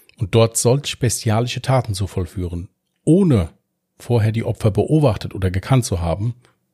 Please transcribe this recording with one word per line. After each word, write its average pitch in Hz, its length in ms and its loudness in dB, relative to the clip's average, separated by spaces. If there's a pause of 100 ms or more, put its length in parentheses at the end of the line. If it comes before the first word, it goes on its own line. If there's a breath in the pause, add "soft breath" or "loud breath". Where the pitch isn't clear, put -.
(180 soft breath)
und 101 160 -2
dort 113 240 4
solch 135 400 0
bestialische 120 640 -2
Taten 127 320 0
zu 95 120 -4
vollführen, 87 640 -8 (360)
ohne 151 460 4 (480)
vorher 110 340 0
die 110 120 -4
Opfer 113 260 0
beobachtet 113 640 0
oder 95 160 -2
gekannt 113 360 0
zu 90 140 -4
haben, 98 340 -2 (400 soft breath)